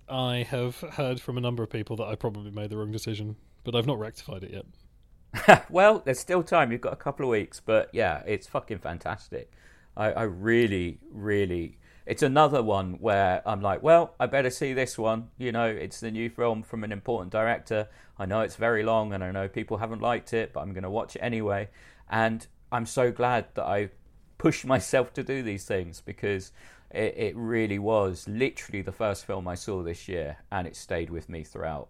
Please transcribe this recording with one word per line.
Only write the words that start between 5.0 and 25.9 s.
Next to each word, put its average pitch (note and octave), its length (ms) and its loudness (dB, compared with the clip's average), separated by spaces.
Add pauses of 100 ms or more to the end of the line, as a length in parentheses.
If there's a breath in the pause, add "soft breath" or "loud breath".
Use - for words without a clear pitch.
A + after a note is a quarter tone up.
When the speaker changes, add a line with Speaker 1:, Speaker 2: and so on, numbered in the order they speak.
Speaker 2:
<laughs> - 40 -16
Well, G3+ 340 8
there's C3 160 0
still F3 220 2
time. D#3+ 300 4
You've A#2+ 100 -2
got F2+ 120 -2
a - 40 -8
couple C#3+ 280 -4
of B2+ 40 0
weeks, G#2+ 340 0
but F#2 300 4
yeah, F2 320 0
it's G#2 220 -4
fucking A2 320 -6
fantastic. - 720 -8 (460 soft breath)
I, G#2+ 140 2
I A2 120 0
really, G2 760 2 (100)
really, G2+ 680 -2 (280 soft breath)
it's - 160 -4
another C#3+ 400 6
one G2 380 0
where G2 460 4
I'm G2+ 160 -2
like, G2 200 0
"Well, E3 380 6
I B2 60 2
better C3 240 2
see C3+ 240 -2
this B2+ 240 -2
one." A2+ 400 0
You B2 160 -4
know, A#2 140 2
it's G#2 340 -6
the A2+ 100 -6
new A2+ 180 -4
film A2+ 340 0
from A2 200 -8
an G#2+ 80 -6
important G2+ 400 -4
director. A2 560 0 (320 soft breath)
I G2+ 60 -6
know G#2 160 0
it's G2 160 -4
very A2 260 2
long, A2 300 2
and F#2+ 100 -4
I F#2 80 -6
know G2 160 -4
people G#2+ 300 -6
haven't A2 240 -6
liked A#2 320 -2
it, A2+ 180 0
but - 80 -8
I'm F#2 140 -8
gonna F#2 180 -6
watch G#2 240 -6
it - 40 -10
anyway. G#2 500 -2 (400 loud breath)
And A2+ 360 0 (280)
I'm A#2 120 0
so B2 240 2
glad A#2+ 440 2
that - 100 -4
I G#2 260 0 (480)
pushed - 280 2
myself C3 480 2
to C3+ 100 -4
do C3+ 180 -4
these G2+ 220 -6
things, F2+ 380 -4